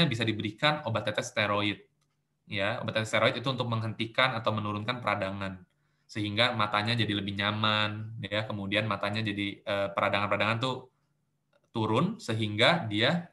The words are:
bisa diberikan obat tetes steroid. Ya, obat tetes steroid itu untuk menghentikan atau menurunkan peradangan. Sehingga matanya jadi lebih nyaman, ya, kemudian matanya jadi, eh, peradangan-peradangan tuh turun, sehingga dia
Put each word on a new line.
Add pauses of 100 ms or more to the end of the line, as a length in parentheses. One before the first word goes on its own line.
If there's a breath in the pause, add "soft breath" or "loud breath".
bisa
diberikan
obat
tetes
steroid. (680)
Ya,
obat
tetes
steroid
itu
untuk
menghentikan
atau
menurunkan
peradangan. (480)
Sehingga
matanya
jadi
lebih
nyaman,
ya,
kemudian
matanya
jadi,
eh,
peradangan-peradangan
tuh (800)
turun,
sehingga
dia